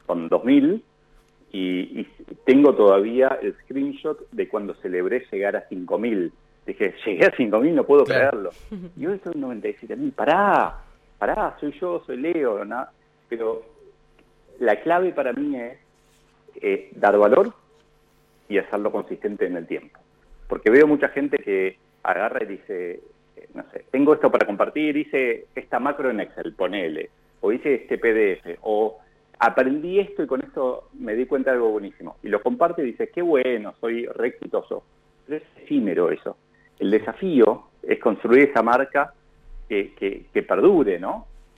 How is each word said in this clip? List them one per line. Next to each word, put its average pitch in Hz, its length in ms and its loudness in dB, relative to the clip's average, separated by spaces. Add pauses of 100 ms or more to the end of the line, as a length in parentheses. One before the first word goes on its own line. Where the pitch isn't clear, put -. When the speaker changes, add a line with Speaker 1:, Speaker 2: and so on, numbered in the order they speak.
Speaker 1:
con 85 220 -4
dos - 160 0
mil 170 380 4 (680)
y, 92 480 -4
y - 80 -10 (360)
tengo 135 300 6
todavía 110 680 4
el 98 200 -4
screenshot 139 680 -6
de - 180 -6
cuando 101 280 -6
celebré 95 540 -4
llegar 101 260 -2
a 95 120 -6
cinco 92 300 -6
mil. 98 340 -2 (340)
Dije, 98 280 -4 (100)
"Llegué 104 220 2
a 190 100 4
cinco 107 240 0
mil, 160 140 2
no 143 100 2
puedo 143 200 8
Speaker 2:
Claro. 120 160 0
Speaker 1:
creerlo". 120 300 0 (460)
Y 131 100 -8
hoy 190 160 -6
son 160 180 -8
noventa 117 280 -8
y 104 60 -6
siete 110 220 -14
mil. 262 160 -6
Pará, 156 680 2 (400)
pará, 160 420 -4
soy 147 200 -6
yo, 175 260 -6
soy 127 100 -10
Leo, 131 480 -4
¿no? 120 220 -8 (420)
Pero 113 340 -6 (1000)
la 110 200 2
clave 175 320 0
para 127 200 -2
mí 143 240 -4
es, 120 220 -12 (840)
eh, 98 320 -2
dar 101 240 4
valor 135 340 6 (960)
y 101 100 0
hacerlo 104 340 -4
consistente 104 540 -6
en 90 100 -4
el 82 100 -8
tiempo. - 320 -12 (500)
Porque - 220 0
veo 143 160 8
mucha 143 220 2
gente 139 300 -4
que 95 400 -2 (260)
agarra 110 400 -2
y - 20 -16
dice, 90 540 -10 (360)
eh, - 180 -20
no - 180 -14
sé, - 180 -16
"Tengo 143 240 6
esto 147 160 4
para - 160 4
compartir, 139 500 -2
hice 135 580 -2
esta 123 260 -6
macro 139 300 -2
en 107 100 -4
Excel, 85 340 -10
ponele, 90 560 -4 (300)
o 101 100 0
hice 127 240 0
este 120 240 -4
P 117 160 2
D 107 200 2
F, 87 280 -14
o 107 360 -2 (400)
aprendí 143 600 2
esto 196 220 -4
y 147 40 -4
con 131 160 -4
esto 131 460 -6 (100)
me 117 160 -6
di 123 120 -2
cuenta 135 240 -2
de 127 60 2
algo 117 140 2
buenísimo". 98 520 -8
Y - 60 -12
lo 101 140 0
comparte 170 400 0
y 135 40 -2
dice, 113 220 -6
"Qué - 120 -8
bueno, 127 600 0
soy 117 260 -6
re 113 220 -4
exitoso". - 560 -8 (420)
Pero 151 120 -8
es - 240 -20
efímero 90 480 0
eso. - 260 -8 (420)
El 95 120 -2
desafío 113 760 2 (180)
es - 160 -2
construir 123 520 4
esa 120 120 2
marca 135 500 0 (560)
que, 101 260 -4
que, - 380 -6
que 101 100 0
perdure, 107 580 4
¿no? 151 260 -8 (320)